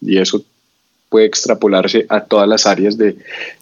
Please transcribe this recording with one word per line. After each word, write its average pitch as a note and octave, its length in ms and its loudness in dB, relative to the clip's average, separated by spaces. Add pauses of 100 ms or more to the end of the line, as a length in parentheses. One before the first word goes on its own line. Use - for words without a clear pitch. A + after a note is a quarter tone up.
y F#2+ 160 -2
eso F#2+ 260 0 (680)
puede A2 160 4
extrapolarse G#2 840 0
a G#2+ 140 -2
todas G2+ 260 2
las G#2+ 180 0
áreas G2+ 300 0
de, G#2 220 0 (440)